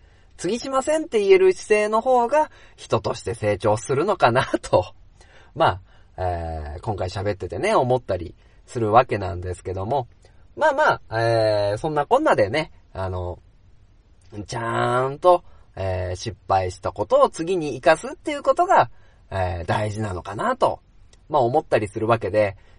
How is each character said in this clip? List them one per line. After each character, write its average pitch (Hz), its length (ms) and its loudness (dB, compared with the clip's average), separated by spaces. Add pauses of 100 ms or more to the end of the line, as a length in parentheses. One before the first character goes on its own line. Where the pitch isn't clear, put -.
(380)
「次 220 220 -4
し 269 100 -10
ま 262 120 0
せ 311 180 0
ん」 311 60 -6
っ - 20 -14
て 226 100 0
言 196 120 4
え 185 80 10
る 185 140 6
姿 214 340 0
勢 - 20 0
の 220 120 0
方 247 280 4
が、 302 220 2 (260)
人 - 240 -2
と 107 140 -4
し - 80 -14
て 95 120 -6
成 104 240 -2
長 107 180 2
す - 180 -4
る 147 100 0
の 202 120 0
か 127 140 2
な 123 140 2 (180)
と、 - 320 0 (280)
<laughs> - 320 -20
ま 120 260 0 (360)
あ、 90 60 -8
え 82 560 -6
ー、 - 20 -18
今 107 140 -6
回 92 140 -4
喋 101 260 -4
っ - 20 -14
て 92 120 -8
て 87 100 -8
ね、 208 160 0
思 127 220 2
っ 127 40 0
た 95 160 -4
り 87 200 -10 (300)
す - 120 -10
る 107 140 0
わ 127 120 6
け 113 140 -4
な 92 160 -6
ん 90 60 -10
で 90 120 -8
す - 120 -14
け 92 100 -6
ど 95 100 -6
も、 120 220 -2 (500)
ま 302 140 2
あ - 20 4
ま 269 360 2
あ、 113 120 -4
え 107 540 2
ー、 107 40 -4
そ 160 120 -4
ん 151 40 -4
な 147 120 0
こ 269 140 4
ん 311 40 0
な 240 120 4
で 104 120 2
ね、 151 220 -4 (240)
あ 95 160 -6
の、 90 300 -8 (1080)
ち 120 100 -8
ゃ 120 520 0
ん 143 100 -8
と、 180 260 4 (320)
え 92 380 -4
ー、 - 20 -10
失 98 200 -10 (120)
敗 95 220 0
し - 80 -12
た - 140 -6
こ 107 140 -4
と - 160 4
を - 60 6
次 - 280 -4
に 147 180 -4
生 131 60 -10
か - 160 6
す 247 120 -6
っ 330 80 -12
て - 140 -8
い 294 60 -2
う 269 60 -8
こ 269 120 2
と 349 120 2
が、 277 240 4 (400)
え 90 340 -4
ー、 - 20 -16
大 104 240 -2
事 104 100 -8
な 101 140 -6
の 82 80 -10
か - 120 -14
な 220 220 -2
と、 123 240 0 (480)
ま 123 120 0
あ、 - 20 4
思 120 180 2
っ - 40 -2
た 135 140 0
り 107 100 -4
す - 120 -10
る 107 60 -2
わ 117 120 2
け 104 120 -4
で、 101 260 0 (220)